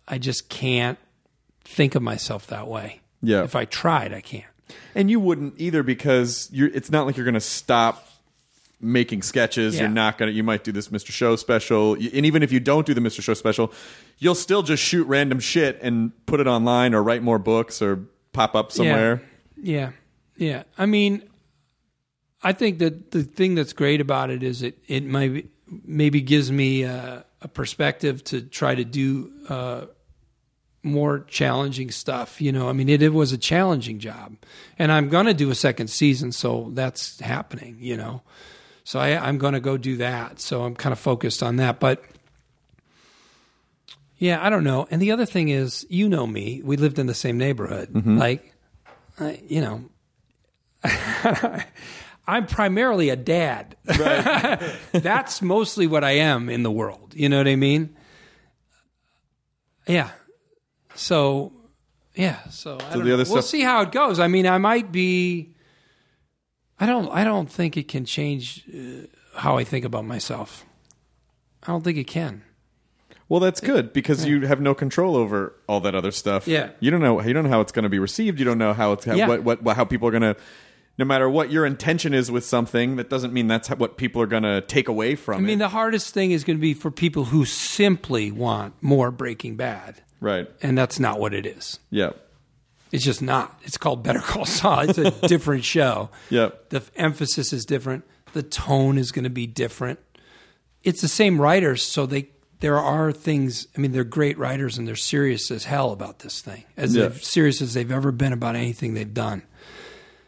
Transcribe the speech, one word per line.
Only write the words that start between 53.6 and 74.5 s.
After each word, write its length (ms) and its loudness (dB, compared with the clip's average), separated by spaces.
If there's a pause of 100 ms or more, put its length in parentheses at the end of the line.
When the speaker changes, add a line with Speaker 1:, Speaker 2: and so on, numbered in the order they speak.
Speaker 2:
Right. 1000 0
Speaker 1:
<laughs> 80 -12
That's 500 0
mostly 460 2
what 160 2
I 80 4
am 380 2
in 140 0
the 80 2
world. 440 -6
You 140 2
know 80 4
what 100 4
I 80 4
mean? 400 2 (1900)
Yeah. 220 2 (840)
So, 580 0 (600)
yeah. 260 0 (100)
So, 260 -14
I 40 -10
Speaker 2:
So 100 -12
Speaker 1:
don't 100 -2
Speaker 2:
the 100 -2
Speaker 1:
know. 40 6
Speaker 2:
other 100 4
Speaker 1:
We'll 180 2
Speaker 2:
stuff 40 -6
Speaker 1:
see 160 -2
how 200 4
it 100 -2
goes. 280 2
I 80 4
mean, 180 4
I 120 4
might 340 0
be, 640 0 (1200)
I 60 0
don't, 240 0
I 140 0
don't 260 0
think 280 -2
it 100 -6
can 180 -6
change, 680 -6
uh, 340 -14 (320)
how 180 2
I 60 0
think 220 -4
about 200 -6
myself. 600 -10 (1000)
I 40 -10
don't 160 -4
think 140 0
it 80 -4
can. 380 -8 (840)
Speaker 2:
Well, 120 2
that's 220 2
good, 320 0
because 320 0
Speaker 1:
Yeah. 60 2
Speaker 2:
you 160 2
have 120 2